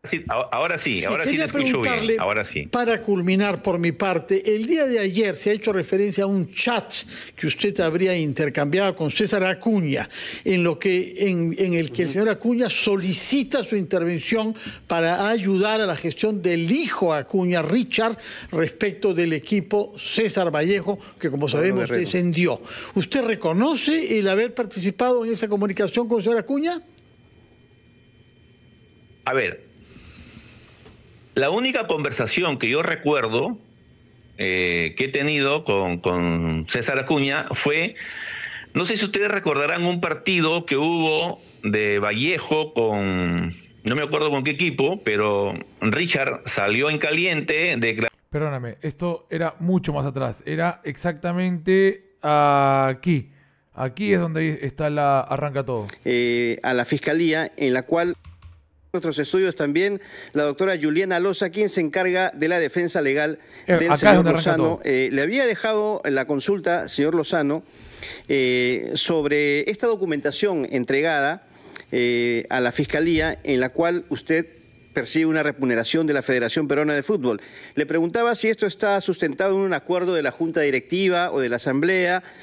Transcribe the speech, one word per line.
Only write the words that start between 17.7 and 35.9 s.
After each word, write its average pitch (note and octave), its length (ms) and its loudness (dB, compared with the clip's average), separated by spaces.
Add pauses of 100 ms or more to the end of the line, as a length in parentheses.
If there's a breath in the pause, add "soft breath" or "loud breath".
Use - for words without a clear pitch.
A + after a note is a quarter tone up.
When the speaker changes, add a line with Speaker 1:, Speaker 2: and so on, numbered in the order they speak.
Speaker 2:
respecto G3 600 0
del E3+ 200 2
equipo G3+ 680 -2
César F#3+ 560 0
Vallejo, F#3+ 460 0 (180 loud breath)
que D3+ 140 -2
como C#3+ 140 -2
Speaker 3:
Pablo D3 120 0
Speaker 2:
sabemos F#3+ 220 2
Speaker 3:
Guerrero. - 180 -2
Speaker 2:
descendió. F3 640 0 (320 loud breath)
¿Usted A#3 300 0
reconoce A3+ 960 2
el G3 80 2
haber A3 260 2
participado A#3 680 0
en A3+ 80 -2
esa G#3+ 160 -2
comunicación G#3 580 0
con A3+ 120 2
el G3+ 40 0
señor A3+ 160 2
Acuña? D4 420 -2 (2500)
Speaker 1:
A - 80 -2
ver, G#2+ 340 -2 (1700 loud breath)
la C#3 160 0
única A#3+ 360 -2
conversación C#3+ 720 -2
que - 80 -4
yo C3 160 0
recuerdo, D3 760 -2 (800)
eh, F2+ 580 0
que C3 80 -2
he C3+ 40 -4
tenido C#3+ 560 0
con, F#2 340 0